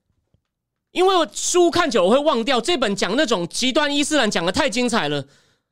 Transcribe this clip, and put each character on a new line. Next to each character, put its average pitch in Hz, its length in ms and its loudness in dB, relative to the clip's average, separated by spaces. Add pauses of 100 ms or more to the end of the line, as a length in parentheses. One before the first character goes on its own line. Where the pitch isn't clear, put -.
(920)
因 349 120 0
为 381 140 4
我 320 160 0
书 349 380 2
看 349 180 0
久 208 140 2
了 175 40 2
我 202 60 4
会 269 60 4
忘 285 240 0
掉， 240 180 0
这 349 160 -2
本 214 180 -2
讲 196 200 -4
那 302 100 2
种 175 220 -2
极 254 260 -4
端 294 200 0
伊 285 100 0
斯 302 140 0
兰 226 120 2
讲 180 160 -2
得 175 60 0
太 277 180 0
精 247 180 -2
彩 190 220 -2
了， 143 160 -4 (460)